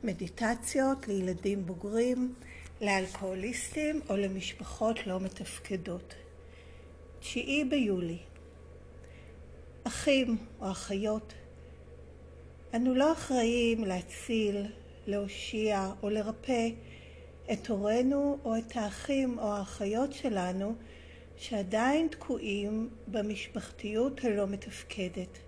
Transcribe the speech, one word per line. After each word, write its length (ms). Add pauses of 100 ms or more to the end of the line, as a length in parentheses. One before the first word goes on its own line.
מדיטציות 1040
לילדים 580
בוגרים, 680 (460)
לאלכוהוליסטים 1300
או 80
למשפחות 920
לא 140
מתפקדות. 920 (1040)
תשיעי 440
ביולי. 540 (1700)
אחים 520 (240)
או 100
אחיות, 640 (1400)
אנו 200
לא 180
אחראים 720
להציל, 800 (400)
להושיע 840 (120)
או 80
לרפא 580 (840)
את 140
הורינו 800
או 140
את 180
האחים 640
או 140
האחיות 600
שלנו 640 (680)
שעדיין 680
תקועים 840 (160)
במשפחתיות 1160
הלא 220
מתפקדת. 1000